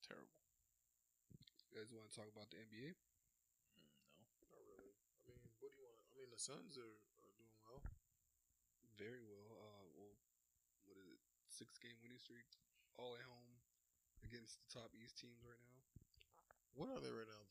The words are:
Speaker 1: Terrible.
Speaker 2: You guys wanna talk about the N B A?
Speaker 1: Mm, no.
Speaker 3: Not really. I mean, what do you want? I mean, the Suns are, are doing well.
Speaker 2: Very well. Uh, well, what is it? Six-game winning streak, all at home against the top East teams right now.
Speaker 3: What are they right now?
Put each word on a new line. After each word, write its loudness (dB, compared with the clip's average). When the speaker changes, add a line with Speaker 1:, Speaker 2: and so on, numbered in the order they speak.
Speaker 1:
Terrible. -4
Speaker 2:
You 0
guys -2
wanna -6
talk 0
about -4
the -4
N -8
B -6
A? 4
Speaker 1:
Mm, -18
no. -16
Speaker 3:
Not -10
really. -8
I -8
mean, -8
what 0
do -14
you -8
want? -14
I -16
mean, -2
the -2
Suns 2
are, -2
are -16
doing -18
well. -4
Speaker 2:
Very 2
well. -6
Uh, -8
well, -10
what -12
is -10
it? -10
Six-game -4
winning -8
streak, -8
all 12
at 2
home -6
against 0
the -18
top -2
East -6
teams -4
right -8
now. -12
Speaker 3:
What 6
are 6
they 6
right 2
now? -6